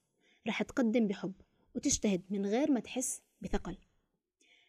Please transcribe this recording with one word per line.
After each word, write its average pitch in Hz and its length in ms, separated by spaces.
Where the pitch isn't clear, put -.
رح 214 140
تقدم 226 440
بحب 190 260
وتجتهد 208 560
من 196 160
غير 247 240
ما 240 100
تحس - 420
بثقل. - 380